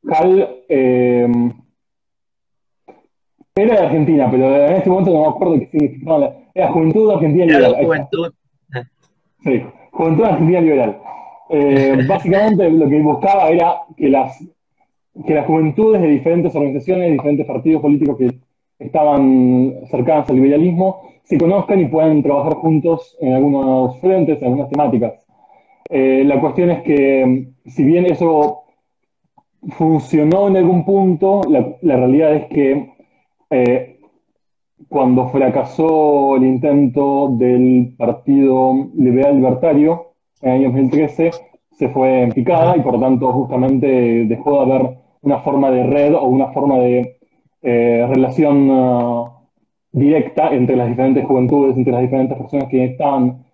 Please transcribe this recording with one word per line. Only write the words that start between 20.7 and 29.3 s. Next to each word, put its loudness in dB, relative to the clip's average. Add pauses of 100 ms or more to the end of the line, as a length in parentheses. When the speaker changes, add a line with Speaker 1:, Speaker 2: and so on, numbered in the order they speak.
Speaker 1:
se -2
conozcan 0
y 2
puedan 0
trabajar -2
juntos -2
en -2
algunos 0
frentes, 0
en -4
algunas -4
temáticas. -2 (640)
Eh, 2
la 2
cuestión 0
es -4
que, 0 (120)
si -4
bien 2
eso 0 (1040)